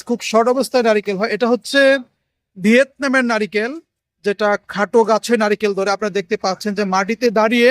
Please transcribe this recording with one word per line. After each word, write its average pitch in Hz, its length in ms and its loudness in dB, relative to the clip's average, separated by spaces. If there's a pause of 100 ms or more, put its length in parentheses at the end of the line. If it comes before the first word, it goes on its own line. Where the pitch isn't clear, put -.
খুব 240 160 -4 (100)
শর্ট 226 200 2
অবস্থায় 254 400 0
নারিকেল 208 280 0
হয়। 190 160 -2
এটা 220 160 -2
হচ্ছে 247 300 -2 (800)
ভিয়েতনামের 254 680 2
নারিকেল, 214 460 -2 (540)
যেটা 202 240 -2 (180)
খাটো 208 360 0
গাছে 214 340 -2
নারিকেল 208 380 0
ধরে। 196 160 -2
আপনারা 196 260 -4
দেখতে 202 200 -6
পাচ্ছেন 190 380 -6
যে 208 100 -2
মাটিতে 196 460 -2
দাঁড়িয়ে 226 400 2